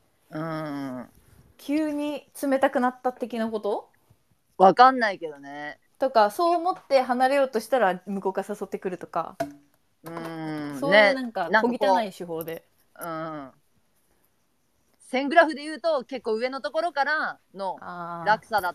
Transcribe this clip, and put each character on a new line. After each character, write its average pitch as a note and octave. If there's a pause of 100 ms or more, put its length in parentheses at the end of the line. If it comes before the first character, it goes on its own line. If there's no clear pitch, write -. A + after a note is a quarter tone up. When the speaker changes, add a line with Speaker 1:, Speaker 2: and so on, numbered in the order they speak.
(320)
Speaker 1:
う D#3
ん。 C#3+ (480)
Speaker 2:
急 D4+
に D4 (100)
冷 C4+
た C#4+
く C#4+
な B3
っ B3+
た B3+
的 A#3+
な A3+
こ A3
と？ G#3+ (680)
Speaker 1:
わ F#3+
か B3+
ん B3+
な A3
い F3+
け E3
ど C#3+
ね。 C#3+ (180)
Speaker 2:
と C4+
か、 G#3
そ E4+
う -
思 E4+
っ -
て C4+
離 B3
れ C#4+
よ C#4
う C4
と C4
し -
た C4
ら F#3
向 G3
こ G3
う F#3+
か G3
ら -
誘 G3+
っ -
て F#3+
く G3
る F3+
と -
か。 - (680)
Speaker 1:
う D#3+
ん。 D#3+
Speaker 2:
そ C#4
う B3
い G#3
う -
な -
ん A#3+
か、 F#3
Speaker 1:
ね。 E3
な G#3+
ん -
か A#3+
こ A#3+
う、 -
Speaker 2:
小 G3
汚 F#3
い G3
手 F3+
法 E3
で。 E3 (360)
Speaker 1:
う E3+
ん。 D#3+ (1500)
線 C4+
グ D#4+
ラ E4
フ D4+
で C#4+
言 D#4
う -
と、 D#4
結 B3+
構 A3
上 A#3+
の C4+
と D4
こ D#4+
ろ E4+
か C#4
ら C4+ (160)
の F#3
Speaker 2:
あ E3+
ー。 E3
Speaker 1:
落 A3
差 G#3
だ F3+
っ E3+